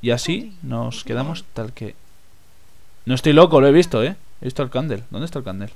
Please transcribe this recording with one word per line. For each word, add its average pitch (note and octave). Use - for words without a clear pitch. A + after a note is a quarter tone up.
Y A#2+
así F#3+
nos A#2+
quedamos C#3
tal A#2
que... -
No B2
estoy D3
loco, D#3+
lo C3+
he C#3
visto, D#3
¿eh? E3
He -
visto B2+
al B2+
Candle. B2+
¿Dónde A#2+
está E3+
el C3
Candle? G2